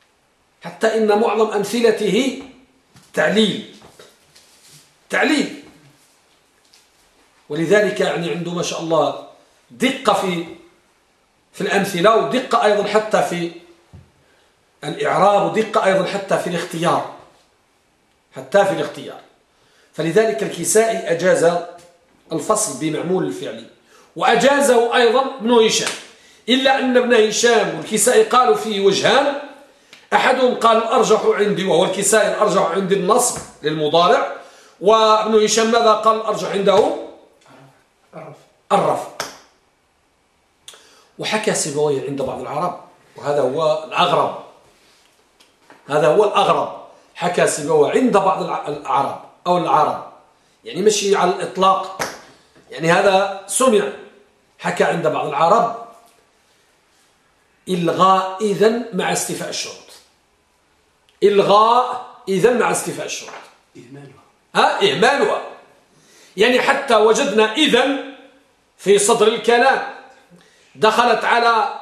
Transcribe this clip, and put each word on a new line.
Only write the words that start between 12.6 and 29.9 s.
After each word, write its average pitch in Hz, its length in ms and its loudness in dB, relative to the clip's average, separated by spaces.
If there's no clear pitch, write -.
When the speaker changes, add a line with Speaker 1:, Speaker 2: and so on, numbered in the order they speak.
Speaker 1:
أيضًا 202 180 2
حتى 202 380 0
في 170 300 -6
الإعراب 170 760 0
دقة 214 260 -2
أيضًا 190 200 2
حتى 196 320 -4
في - 100 -6
الاختيار، 165 640 -4
حتى 190 300 2
في 175 60 -2
الاختيار. 143 480 -8
فلذلك 190 500 0
الكسائي 190 540 0
أجاز 170 540 2
الفصل 151 480 -4
بمعمول 160 440 -4
الفعل، 117 420 -10
وأجازه 233 800 2
أيضًا 254 400 2
ابن 220 160 -4
هشام، 220 380 2
إلا 262 300 2
أن 247 180 0
ابن 233 160 2
هشام 214 640 2
والكسائي 214 460 2
قالوا 233 320 2
فيه 208 300 -4
وجهان، 240 500 2